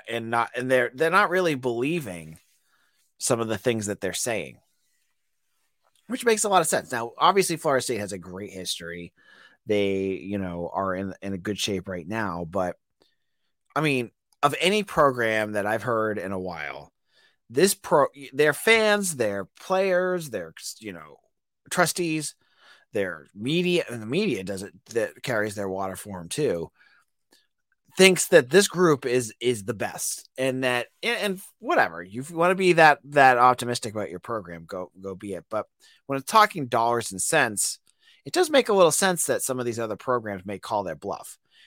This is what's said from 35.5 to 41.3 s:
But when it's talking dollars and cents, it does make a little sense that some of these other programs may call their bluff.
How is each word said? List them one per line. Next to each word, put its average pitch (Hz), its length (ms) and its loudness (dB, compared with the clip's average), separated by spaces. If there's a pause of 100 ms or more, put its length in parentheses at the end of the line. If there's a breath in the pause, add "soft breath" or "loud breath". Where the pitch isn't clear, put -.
But 107 160 -4 (400 soft breath)
when 135 120 -4
it's - 120 -10
talking 208 360 2
dollars 117 460 0
and 92 80 -10
cents, 123 580 0 (460 soft breath)
it - 80 -12
does 330 180 2
make 277 180 4
a 320 60 2
little 175 180 8
sense 185 340 0
that 120 160 0
some 127 160 -4
of 120 80 -4
these 113 120 -4
other 107 180 -4
programs 107 480 -4
may 101 140 -10
call 104 240 -2
their 85 120 -4
bluff. - 440 -10 (280 soft breath)